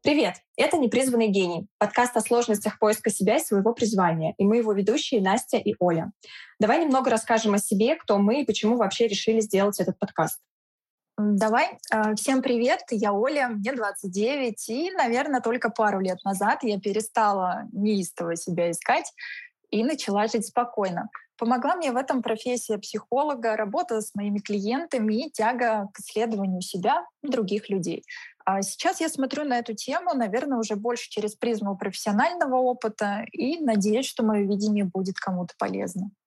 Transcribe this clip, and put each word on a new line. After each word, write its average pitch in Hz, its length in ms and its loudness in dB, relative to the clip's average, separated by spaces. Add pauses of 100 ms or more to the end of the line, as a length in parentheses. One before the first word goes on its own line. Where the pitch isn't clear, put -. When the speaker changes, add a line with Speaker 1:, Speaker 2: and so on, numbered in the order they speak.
Speaker 1:
Привет! 277 300 2 (200)
Это 302 200 2
«Непризванный 240 500 2
гений», 185 400 0 (120)
подкаст 240 380 2
о 226 40 4
сложностях 220 580 0
поиска 214 320 2
себя 202 280 2
и - 20 2
своего 214 320 2
призвания. 180 640 0
И 196 60 4
мы 214 140 6
его 220 140 2
ведущие 208 480 2
Настя 196 360 2
и 208 240 0
Оля. 170 320 2 (480)
Давай 262 240 4
немного 262 260 4
расскажем 220 440 2
о 202 40 2
себе, 220 380 2
кто 208 220 0
мы 208 240 4
и - 20 -2
почему 214 320 2
вообще 226 320 2
решили 220 320 2
сделать 202 400 2
этот 180 180 -2
подкаст. - 400 -2 (800)
Speaker 2:
М, 208 160 2
давай. 220 440 2 (120)
А, 214 240 2
всем 262 260 2
привет, 254 420 2 (100)
я 208 200 0
Оля, 254 360 2
мне 220 240 -4
двадцать 202 400 -6
девять, 233 560 -2
и, 302 240 -4
наверное, 277 480 0
только 233 300 -2
пару 208 280 0
лет 185 260 -2
назад 202 380 0
я 208 160 -2
перестала 196 920 0
неистово 190 640 0
себя 170 340 -2
искать 247 420 -2 (580)
и 214 120 0
начала 220 460 0
жить 214 180 -2
спокойно. 208 600 -2 (280)
Помогла 240 380 0
мне 330 160 -2
в 240 60 -2
этом 269 260 -2
профессия 226 560 -4
психолога, 233 760 -2
работа 220 440 -2
с - 140 -12
моими 202 240 -2
клиентами 220 880 -2
и 311 60 -12
тяга 220 600 0
к - 60 -20
исследованию 196 640 -2
себя 233 420 -2 (200)
и 294 40 -6
других 208 400 -2
людей. 170 360 -4 (420)
А 196 160 0
сейчас - 380 -4
я 320 80 0
смотрю 269 360 -4
на 254 140 0
эту 233 160 -6
тему, 339 400 -4
наверное, 254 420 -2
уже 214 200 -2
больше 233 340 -4
через 208 240 -4
призму 208 420 -2
профессионального 254 760 0
опыта 226 800 0
и 262 260 -2
надеюсь, 220 480 2
что - 160 -4
мое 214 240 2
видение 208 380 2
будет 190 340 -4
кому-то 180 400 -4
полезно. 190 520 -4 (160)